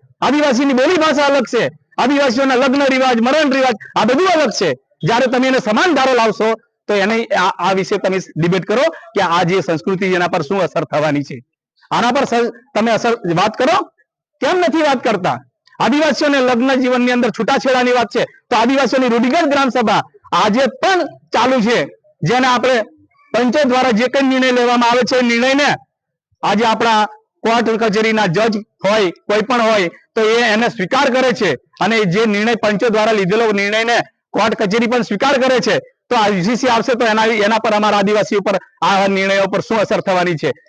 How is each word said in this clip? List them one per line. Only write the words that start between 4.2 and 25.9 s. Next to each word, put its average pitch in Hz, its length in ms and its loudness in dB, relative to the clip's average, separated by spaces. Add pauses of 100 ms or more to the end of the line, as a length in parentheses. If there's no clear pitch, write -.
અલગ 302 220 2
છે. 180 200 -2 (320)
જ્યારે 233 240 0
તમે 254 220 0
એને 262 100 2
સમાન 240 360 0
ધારો 262 200 2
લાવશો 226 400 0 (340)
તો 208 60 0
એને 214 300 0
આ, 190 240 0 (100)
આ 180 140 -2
વિશે 190 240 -2
તમે 190 220 -2 (180)
ડિબેટ 170 280 0
કરો 226 180 0 (320)
કે 190 80 0
આ 175 200 0
જે 185 180 0
સંસ્કૃતિ 180 460 -4
એના 180 220 0
પર 170 140 -2
શું 196 180 -6
અસર 165 240 -2
થવાની 147 380 -2
છે, 123 200 -14 (480)
આના 233 200 0
પર 262 140 -2
સર 233 200 -2 (300)
તમે 226 160 0
અસર 226 220 0 (220)
વાત 208 220 0
કરો. 302 200 0 (640)
કેમ 302 180 0
નથી 330 240 0
વાત 269 220 0
કરતા? 180 340 -2 (400)
આદિવાસીઓને 285 600 0
લગ્ન 254 340 0
જીવનની 247 380 0
અંદર 247 180 0
છૂટાછેડાની 247 600 0
વાત 240 140 0
છે 202 180 -4
તો - 320 -6
આદિવાસીઓની 262 520 0
રૂઢિગત 247 360 0
ગ્રામ 277 240 0
સભા 220 340 0 (300)
આજે 208 340 2
પણ 339 380 0 (280)
ચાલુ 254 280 2
છે, 202 240 0 (380)
જેને 247 240 0
આપણે 247 360 2 (520)
પંચો 247 340 2
દ્વારા 254 220 2
જે 226 140 2
કંઈ 269 240 0
નિર્ણય 262 240 2
લેવામાં 240 380 2
આવે 247 100 2
છે 254 180 0
એ 247 40 2
નિર્ણયને 247 520 0 (680)